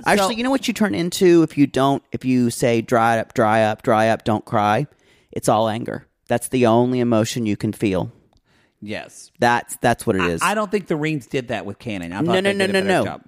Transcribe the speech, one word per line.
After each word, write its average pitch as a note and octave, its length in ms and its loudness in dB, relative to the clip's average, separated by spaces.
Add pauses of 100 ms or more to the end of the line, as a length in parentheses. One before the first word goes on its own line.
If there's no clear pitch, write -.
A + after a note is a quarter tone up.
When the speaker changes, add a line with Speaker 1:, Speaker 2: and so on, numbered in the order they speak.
Speaker 1:
Actually, G3 300 2
you A#3 80 -4
know C4 80 0
what C4+ 160 -2
you A#3 60 0
turn G3+ 200 0
into F3 480 4
if D#3 160 0
you C#3+ 80 4
don't, C#3 460 0
if A#2+ 140 -8
you B2 260 2
say, A#2 300 0
"Dry A#2 360 2
up, - 160 -6
dry A2 300 2
up, G#2+ 180 -2
dry A2 280 2
up, G#2 140 -2
don't A2 220 -2
cry"? A2 400 0 (460)
It's - 180 -10
all A2+ 200 2
anger. A2+ 360 -8 (220)
That's A#2+ 220 -4
the B2+ 180 2
only B2 320 2
emotion A#2+ 460 0
you G#2 120 0
can G#2+ 140 -4
feel. G2+ 400 -2 (680)
Speaker 2:
Yes. G2+ 580 -14
Speaker 1:
That's, A#2+ 380 0
that's - 280 0
what A2 120 0
it F#2 40 0
Speaker 2:
I, F2 100 0
Speaker 1:
is. E2 120 -4
Speaker 2:
I F#3+ 100 2
don't G#3+ 160 -4
think G#3 180 -4
the E3+ 100 -4
Reens D3+ 300 -4
did B2+ 200 -6
that G#2+ 180 -6
with G2+ 140 -12
Cannon. F#2 340 -10
I F#2+ 40 -8
thought C#3+ 80 -2
Speaker 1:
No, F3 80 0
no, F#3 80 2
Speaker 2:
they G3 120 0
Speaker 1:
no, G3 140 -2
Speaker 2:
did G3 80 -2
a F#3+ 80 0
Speaker 1:
no, G3 40 -4
Speaker 2:
better F3+ 120 2
Speaker 1:
no. G#2+ 60 0
Speaker 2:
job. D#2+ 220 -10